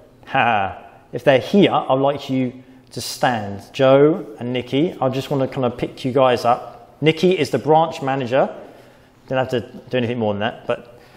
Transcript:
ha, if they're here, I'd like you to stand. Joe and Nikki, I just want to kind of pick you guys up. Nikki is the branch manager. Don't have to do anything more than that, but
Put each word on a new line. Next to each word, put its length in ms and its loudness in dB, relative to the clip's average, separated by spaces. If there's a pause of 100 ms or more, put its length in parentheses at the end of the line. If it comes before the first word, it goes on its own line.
(260)
ha, 580 0 (280)
if 120 -8
they're 160 6
here, 320 4
I'd 220 0
like 360 0
you 340 -4 (280)
to 100 -10
stand. 640 -4 (100)
Joe 680 4
and 120 -8
Nikki, 480 -2
I 100 0
just 220 -4
want 180 0
to 40 -14
kind 120 -2
of 120 -4
pick 260 -8
you 80 -4
guys 320 2
up. 580 -4
Nikki 360 2
is 120 -2
the 100 0
branch 420 0
manager. 520 0 (760)
Don't 100 -4
have 120 -2
to 120 -2
do 360 -8
anything 220 -2
more 140 0
than 80 -6
that, 260 -6
but 320 -6 (180)